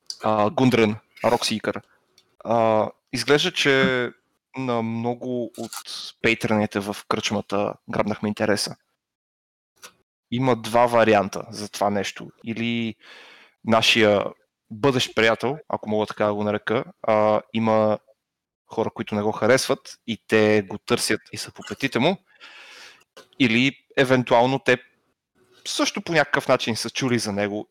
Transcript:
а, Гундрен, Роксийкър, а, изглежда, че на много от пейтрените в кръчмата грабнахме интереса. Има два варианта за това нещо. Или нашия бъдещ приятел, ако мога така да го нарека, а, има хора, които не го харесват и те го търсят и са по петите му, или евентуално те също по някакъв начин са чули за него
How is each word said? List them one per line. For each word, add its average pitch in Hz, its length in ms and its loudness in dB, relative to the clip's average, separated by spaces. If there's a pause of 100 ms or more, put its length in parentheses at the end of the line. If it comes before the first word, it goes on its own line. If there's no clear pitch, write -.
(220)
а, 107 280 2
Гундрен, 113 460 2 (280)
Роксийкър, 110 560 -2 (640)
а, 110 440 2 (240)
изглежда, 143 400 0
че 131 580 2 (460)
на 123 260 -2
много 120 760 -6
от 110 120 -10 (520)
пейтрените 110 580 0
в 101 160 -6 (120)
кръчмата 104 680 -4 (160)
грабнахме 104 380 -4
интереса. - 480 -2 (1500)
Има 123 260 0
два 113 300 2
варианта 110 640 4
за 104 180 -12
това 101 220 -2
нещо. 101 400 -6 (140)
Или 117 500 -6 (720)
нашия 110 600 4 (460)
бъдещ 123 440 -2
приятел, 113 440 0 (100)
ако - 200 -6
мога 107 180 -2
така - 200 -2
да 104 80 0
го 104 100 -4
нарека, 107 400 -2 (180)
а, 107 400 2 (120)
има 110 440 2 (680)
хора, - 240 -4
които - 240 -8
не 104 80 -2
го 107 100 -2
харесват - 720 0
и 107 220 -8
те 107 340 4
го 101 160 -10
търсят - 420 -2 (120)
и 107 40 -12
са - 160 -12
по - 160 -20
петите 127 300 -4
му, 160 180 2 (1200)
или 127 380 2 (200)
евентуално 127 640 4
те 123 200 2 (880)
също - 340 -4
по 175 120 -8
някакъв 143 360 0
начин 120 280 2
са - 140 -6
чули 123 280 0
за 107 140 -4
него 104 380 -4